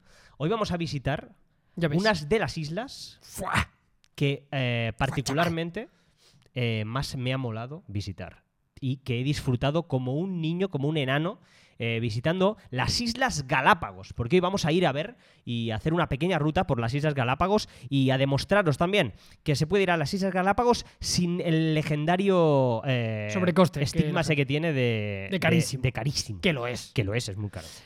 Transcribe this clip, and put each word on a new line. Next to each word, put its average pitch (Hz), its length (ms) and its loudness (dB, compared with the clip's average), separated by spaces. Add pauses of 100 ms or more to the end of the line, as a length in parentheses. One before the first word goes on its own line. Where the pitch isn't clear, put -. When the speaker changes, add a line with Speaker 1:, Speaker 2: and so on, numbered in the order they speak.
(380)
Speaker 1:
hoy 147 100 -2
vamos 202 240 0
a 180 40 -2
visitar 147 540 -4 (460)
Speaker 2:
Ya 170 100 0
ves. 151 140 2
Speaker 1:
unas 180 280 2
de 220 120 4
las 160 180 -4
islas 170 640 -10
Speaker 2:
¡Fua! - 480 -2 (460)
Speaker 1:
que, 139 340 -2
eh, - 0 -
Speaker 2:
¡Fua, - 0 -
chaval! 120 480 -2
Speaker 1:
particularmente, 165 920 -2 (680)
eh, 113 280 0
más 127 320 -6
me 127 160 -2
ha 135 60 -2
molado 123 480 -8
visitar 98 560 -10 (380)
y 127 180 -2
que 120 220 -4
he 127 40 -4
disfrutado 143 600 -2
como 127 280 -2
un 180 280 -4
niño, 175 260 -2
como 143 200 -2
un 160 80 -2
enano, 147 440 -2 (380)
eh, 117 220 -2
visitando 120 560 0 (140)
las 127 320 -2
Islas 233 440 -2
Galápagos, 131 680 2
porque 123 220 2
hoy 180 40 8
vamos 185 240 0
a 156 80 4
ir 175 140 4
a 139 60 2
ver 180 240 -6 (280)
y 117 260 -2
a 110 60 -2
hacer 156 160 0
una 165 160 2
pequeña 160 300 0
ruta 156 280 2
por 120 140 0
las 117 140 -2
Islas 147 200 2
Galápagos 156 540 2 (220)
y 135 180 4
a 131 100 4
demostraros 139 600 2
también 180 340 2 (300)
que 147 140 0
se 156 100 0
puede 196 160 2
ir 180 80 2
a 170 80 4
las 139 160 -2
Islas 190 180 -2
Galápagos 202 540 2 (140)
sin 175 420 0
el 160 320 2
legendario, 151 1120 2
eh, 110 440 -2
Speaker 2:
Sobrecoste, 180 500 2
que 143 40 0
Speaker 1:
estigma 160 280 0
Speaker 2:
lo 180 80 0
Speaker 1:
ese 156 160 0
que 139 100 2
tiene 151 260 0
de, 104 580 0
Speaker 2:
De 190 80 -2
carísimo. 156 440 2
Speaker 1:
de, 131 60 2
de 117 40 -2
carísimo. 110 480 -6
Speaker 2:
Que 170 140 2
lo 120 120 -4
es. - 280 -8
Speaker 1:
Que 113 100 0
lo 98 80 -2
es, 120 160 -2
es 95 80 -8
muy 104 140 -6
caro. 82 160 -12 (200)